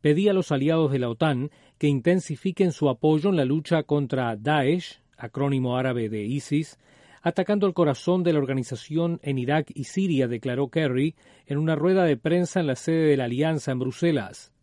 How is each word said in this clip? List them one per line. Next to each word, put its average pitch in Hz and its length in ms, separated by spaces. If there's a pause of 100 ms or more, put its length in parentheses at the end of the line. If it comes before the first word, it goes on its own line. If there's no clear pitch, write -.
Pedí 151 280
a 202 40
los 185 200
aliados 151 380
de 135 100
la 120 100
otan 139 400 (260)
que 147 120
intensifiquen 170 840
su 147 160
apoyo 156 400
en 190 80
la 143 80
lucha 151 380
contra 127 540
Daesh, 147 680 (160)
acrónimo 127 580
árabe 123 320
de 107 160
isis, 143 540 (420)
atacando 196 460
el 185 80
corazón 175 480
de 170 100
la 151 60
organización 139 840
en 139 160
Irak 143 360
y 139 100
Siria, 160 440
declaró 123 400
Kerry 147 460 (320)
en 143 120
una 160 160
rueda 180 300
de 147 120
prensa 175 440
en 160 80
la 127 80
sede 160 320
de 143 80
la 131 80
alianza 143 480
en 127 80
Bruselas. 131 720 (100)